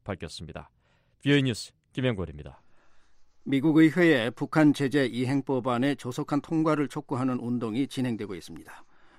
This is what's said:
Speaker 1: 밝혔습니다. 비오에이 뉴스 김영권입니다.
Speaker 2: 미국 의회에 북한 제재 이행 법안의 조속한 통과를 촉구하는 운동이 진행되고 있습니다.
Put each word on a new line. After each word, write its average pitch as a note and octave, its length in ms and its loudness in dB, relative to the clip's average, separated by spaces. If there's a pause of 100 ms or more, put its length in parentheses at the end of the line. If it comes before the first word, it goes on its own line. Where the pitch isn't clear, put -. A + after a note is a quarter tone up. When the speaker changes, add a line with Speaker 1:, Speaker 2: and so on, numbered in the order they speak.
Speaker 1:
밝혔습니다. D#2+ 680 -12 (500)
비오에이 C#3+ 220 2
뉴스 - 280 -4 (220)
김영권입니다. F2+ 680 -6 (840)
Speaker 2:
미국 C#3+ 340 2
의회에 D#3 540 6
북한 D3 420 4
제재 C#3 320 0
이행 B2+ 360 -2
법안의 B2+ 540 -2
조속한 C#3+ 460 -4
통과를 D#3 460 0
촉구하는 C3 520 -4
운동이 A#2+ 480 -4
진행되고 A2 480 -4
있습니다. - 500 -16 (340)